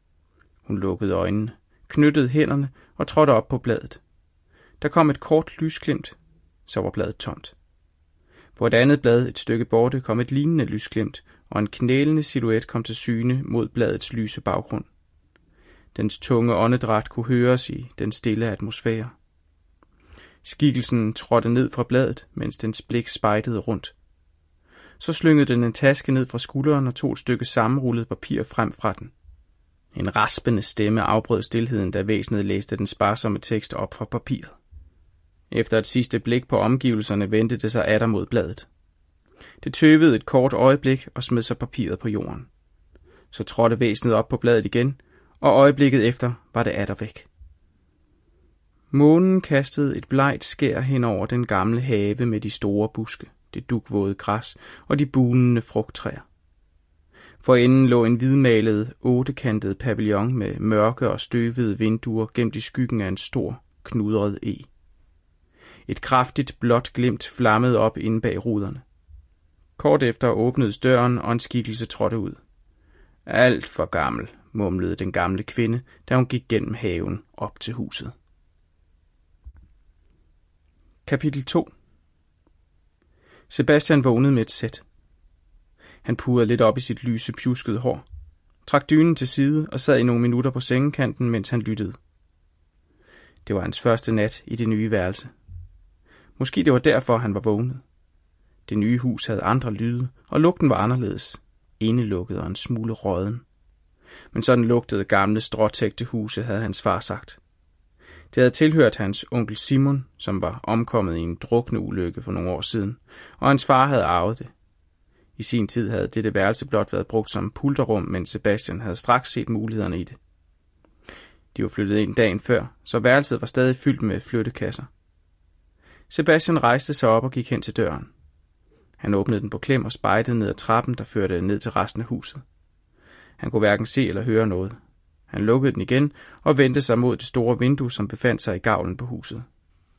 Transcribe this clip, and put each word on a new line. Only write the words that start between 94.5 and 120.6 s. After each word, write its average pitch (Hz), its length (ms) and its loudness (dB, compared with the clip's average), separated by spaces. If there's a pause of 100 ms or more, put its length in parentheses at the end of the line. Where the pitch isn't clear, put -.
det 117 120 -2
nye 107 220 0
værelse. 95 380 -2 (1080)
Måske - 240 -2
det 147 100 4
var 123 60 6
derfor, 120 400 2
han 113 160 -4
var 101 60 -4
vågnet. 120 400 -2 (880)
Det 107 100 -2
nye 113 200 2
hus 123 280 -4
havde 107 160 -4
andre 123 300 0
lyde, 120 360 -4 (200)
og - 120 0
lugten 156 300 4
var 110 60 2
anderledes, 113 640 -2 (380)
indelukket 107 600 -2
og 82 60 -6
en 92 100 -6
smule 113 360 -4
rådden. 98 480 -4 (920)
Men - 100 -4
sådan 123 220 4
lugtede 113 400 0
gamle, 104 360 2
stråtækte 110 640 -2
huse, 107 380 -6
havde 110 180 -4
hans 98 220 -6
far 92 180 0
sagt. - 380 -10 (960)
Det - 60 4
havde 123 100 6
tilhørt 156 460 4
hans 101 340 -4
onkel 107 260 -2
Simon, 139 500 2 (100)
som 98 260 -4
var 85 200 -4
omkommet 110 540 0
i 82 40 -4
en 85 140 -4
drukneulykke - 880 -2
for 98 100 -8
nogle 90 180 -4
år 90 100 -4
siden, 104 380 -4 (400)
og - 100 2
hans 139 160 4
far 135 220 4
havde 127 180 2
arvet 87 340 0
det. - 100 -16 (880)
I - 60 -10
sin 110 260 -2
tid 110 220 -2
havde 95 180 -2
dette 107 260 -4
værelse 101 320 0
blot 104 260 -2
været 92 140 -2
brugt 110 240 -2
som 98 200 -6
pulterrum, 131 520 0
men 90 240 -6
Sebastian - 540 -2
havde 101 160 -8
straks - 360 0
set - 160 -6
mulighederne 107 520 -4
i 85 40 -8
det. - 120 -18 (1400)